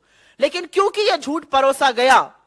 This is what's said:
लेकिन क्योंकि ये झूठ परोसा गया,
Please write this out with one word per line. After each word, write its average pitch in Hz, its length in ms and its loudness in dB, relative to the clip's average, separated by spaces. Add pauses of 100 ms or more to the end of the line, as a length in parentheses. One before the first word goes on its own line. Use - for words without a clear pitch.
(400)
लेकिन 339 260 -4
क्योंकि 392 360 -2
ये 403 160 0
झूठ 294 280 -8
परोसा 269 460 0
गया, 233 420 2 (140)